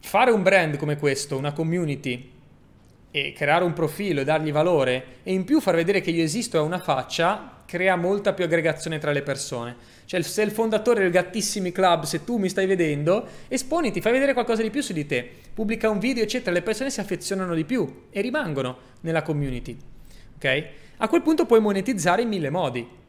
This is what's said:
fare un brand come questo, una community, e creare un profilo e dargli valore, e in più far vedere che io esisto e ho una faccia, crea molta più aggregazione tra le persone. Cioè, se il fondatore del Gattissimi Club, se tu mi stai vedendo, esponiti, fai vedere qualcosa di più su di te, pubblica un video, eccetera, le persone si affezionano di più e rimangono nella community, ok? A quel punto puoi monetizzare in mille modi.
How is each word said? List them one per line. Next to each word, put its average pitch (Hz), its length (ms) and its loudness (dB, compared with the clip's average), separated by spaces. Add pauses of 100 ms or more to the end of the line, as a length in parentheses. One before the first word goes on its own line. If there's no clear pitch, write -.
fare 233 320 4
un 208 100 4
brand 170 360 4
come 147 180 -2
questo, 143 400 -2
una 143 160 -4
community, 147 800 -4 (800)
e 143 200 -4
creare 151 300 2
un 175 100 0
profilo 160 500 -2
e - 20 -2
dargli 156 260 0
valore, 143 540 2 (180)
e 185 100 -4
in 190 120 0
più 285 160 4
far 170 160 2
vedere 175 240 2
che 185 100 -4
io 165 140 2
esisto 175 320 -2
e 160 40 4
ho 151 40 2
una 175 160 -2
faccia, 165 720 -2 (120)
crea 185 320 2
molta 196 380 0
più 185 100 -2
aggregazione 160 540 0
tra 147 140 -2
le 143 100 0
persone. 123 540 -6 (280)
Cioè, - 160 -2
se 208 220 -2
il 208 80 2
fondatore 220 500 2
del 185 120 4
Gattissimi 185 600 0
Club, 175 300 4
se 156 220 -4
tu 240 140 -2
mi 190 100 0
stai 190 180 0
vedendo, 175 600 2 (220)
esponiti, 262 520 -2
fai 220 120 2
vedere 269 200 2
qualcosa 226 300 0
di 220 80 0
più 262 120 -4
su - 100 -6
di 151 140 -4
te, 120 240 -4 (240)
pubblica 220 340 -2
un 208 120 0
video, 233 240 0
eccetera, 226 260 -2
le 175 120 0
persone 220 280 -2
si 247 100 -6
affezionano 185 540 -4
di 160 100 0
più 185 460 -4
e 196 100 -4
rimangono 165 560 -2 (260)
nella 165 200 0
community, 139 540 -4 (580)
ok? 139 300 -2 (340)
A 220 100 0
quel 330 140 4
punto 311 240 2
puoi 226 140 8
monetizzare 196 600 2
in 240 60 0
mille 170 220 -2
modi. 131 360 -2 (220)